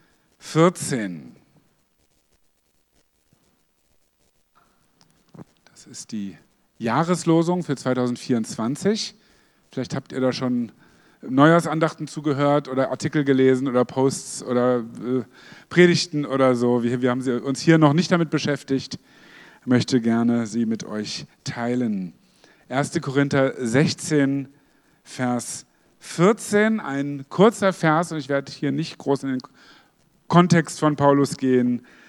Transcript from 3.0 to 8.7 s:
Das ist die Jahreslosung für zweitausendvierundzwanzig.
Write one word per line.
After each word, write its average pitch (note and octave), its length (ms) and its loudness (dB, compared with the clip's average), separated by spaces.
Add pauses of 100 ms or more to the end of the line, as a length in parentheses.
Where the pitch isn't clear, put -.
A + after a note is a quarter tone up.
Das - 160 -20
ist - 260 -18
die G2 240 -10 (400)
Jahreslosung E3 840 0
für D3 120 -6
zweitausendvierundzwanzig. B2 1400 -2 (580)